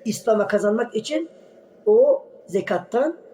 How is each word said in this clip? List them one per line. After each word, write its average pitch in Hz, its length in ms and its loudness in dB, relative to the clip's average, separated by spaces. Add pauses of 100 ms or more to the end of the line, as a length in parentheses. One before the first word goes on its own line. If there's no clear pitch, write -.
İslam'a 208 420 0
kazanmak 214 480 -2
için 311 340 -6 (560)
o 240 400 4 (220)
zekattan 202 720 -4 (160)